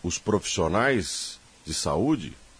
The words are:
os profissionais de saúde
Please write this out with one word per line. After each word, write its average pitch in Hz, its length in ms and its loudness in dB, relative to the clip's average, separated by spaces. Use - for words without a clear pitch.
os 87 160 -2
profissionais 104 1200 0
de 78 100 -6
saúde 95 580 0